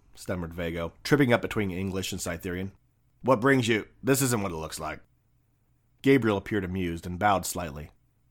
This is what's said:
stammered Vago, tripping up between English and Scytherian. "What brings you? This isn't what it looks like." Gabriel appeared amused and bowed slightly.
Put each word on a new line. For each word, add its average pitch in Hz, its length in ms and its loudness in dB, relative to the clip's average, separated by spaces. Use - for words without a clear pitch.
stammered 87 360 -6
Vago, 85 400 -6
tripping 139 280 4
up 110 100 4
between 101 280 -4
English 92 400 -6
and 95 100 -8
Scytherian. 90 520 -6
"What 120 180 4
brings 127 280 4
you? 110 180 2
This 127 180 2
isn't 120 220 0
what 95 100 -4
it 80 40 -8
looks 78 240 -10
like." 76 200 -8
Gabriel 117 340 4
appeared 98 280 -2
amused 90 420 -4
and 90 140 -6
bowed 98 260 4
slightly. 76 460 -8